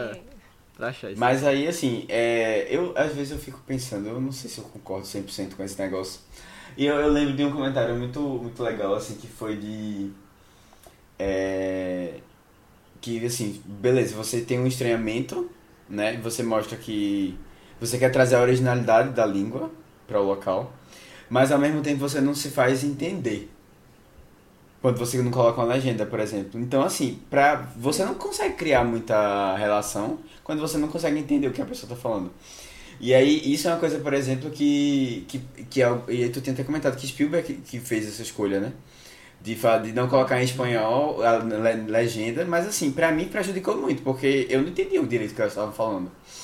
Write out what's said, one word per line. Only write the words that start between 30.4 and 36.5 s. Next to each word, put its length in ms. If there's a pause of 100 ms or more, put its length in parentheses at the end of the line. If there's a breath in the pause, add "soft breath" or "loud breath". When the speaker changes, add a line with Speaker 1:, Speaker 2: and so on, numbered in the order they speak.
Speaker 3:
quando 160
você 180
não 100
consegue 300
entender 300
o 40
que 100
a 40
pessoa 240
tá 60
falando. 360 (680 loud breath)
E 140
aí, 380
isso 160
é 40
uma 80
coisa, 200
por 140
exemplo, 380
que, 760
que, 120 (260)
que 160
é 100
o, 160
e 160
aí 60
tu 100
tinha 140